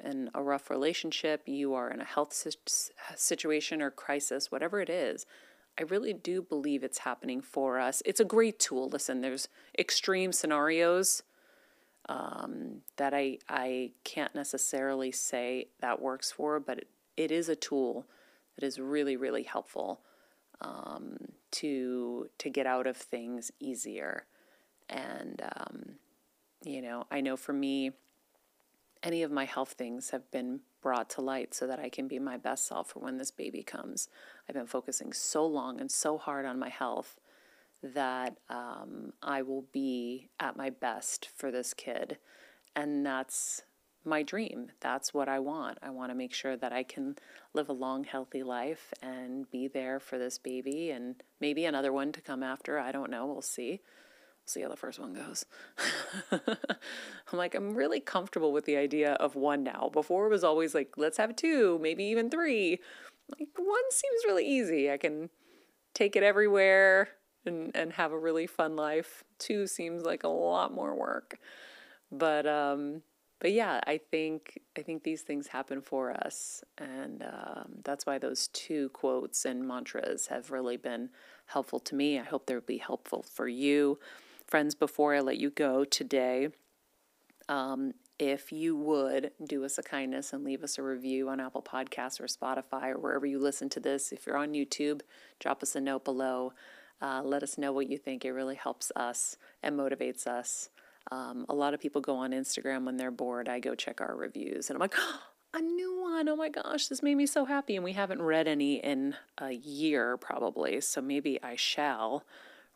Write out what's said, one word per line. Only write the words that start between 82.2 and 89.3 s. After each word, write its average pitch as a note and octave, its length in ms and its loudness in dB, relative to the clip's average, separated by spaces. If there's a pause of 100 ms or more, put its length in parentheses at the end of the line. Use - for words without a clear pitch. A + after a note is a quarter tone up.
hope C3 220 -2
they'll B2+ 140 0
be A2+ 180 -2
helpful - 440 -4
for - 260 -4
you. C#3+ 500 6 (480)
Friends, D3+ 280 4
before D3 400 4
I C#3+ 60 6
let C3 180 2
you C#3+ 120 2
go C#3 340 4
today, C3 640 2 (1000)
um, C3+ 460 0 (240)
if C#3 340 0
you D#3+ 240 2
would C#3 540 2 (120)